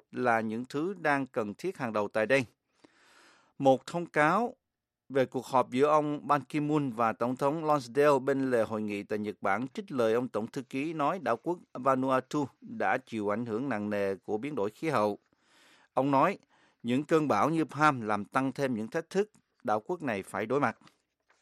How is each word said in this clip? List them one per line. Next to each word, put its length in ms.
là 280
những 260
thứ 340
đang 280
cần 260
thiết 240
hàng 160
đầu 140
tại 180
đây. 200
Một 260
thông 200
cáo 500
về 160
cuộc 200
họp 260
giữa 160
ông 400
Ban 220
Ki-moon 420
và 220
Tổng 220
thống 300
Lonsdale 540
bên 320
lề 120
hội 180
nghị 220
tại 160
Nhật 220
Bản 320
trích 180
lời 220
ông 140
Tổng 200
thư 140
ký 320
nói 260
đảo 180
quốc 220
Vanuatu 720
đã 360
chịu 360
ảnh 120
hưởng 240
nặng 200
nề 260
của 220
biến 180
đổi 140
khí 200
hậu. 300
Ông 180
nói, 260
"Những 200
cơn 240
bão 220
như 160
Pam 360
làm 240
tăng 260
thêm 240
những 120
thách 220
thức 220
đảo 160
quốc 220
này 220
phải 220
đối 140
mặt." 180